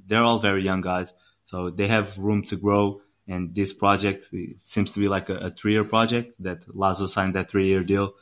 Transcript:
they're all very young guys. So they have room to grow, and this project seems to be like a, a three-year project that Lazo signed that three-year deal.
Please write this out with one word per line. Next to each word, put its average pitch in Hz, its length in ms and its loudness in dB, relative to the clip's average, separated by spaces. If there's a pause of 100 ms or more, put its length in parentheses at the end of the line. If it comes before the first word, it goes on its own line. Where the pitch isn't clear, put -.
they're 110 160 2
all 117 160 4
very 98 240 2
young 95 200 0
guys. 90 300 -4 (320)
So 90 260 -8
they 98 180 -2
have 98 300 0
room 104 260 0
to 104 120 -8
grow, 101 440 2 (260)
and 90 280 -6
this 98 180 -2
project 98 560 0 (300)
seems - 340 -2
to 101 80 -6
be 101 80 2
like 98 200 -2
a, 92 80 -4
a 90 140 -6
three-year 107 340 0
project 117 560 0
that 90 220 -8 (120)
Lazo 95 320 0
signed 95 280 -2
that 92 160 -2
three-year 95 320 2
deal. 98 400 0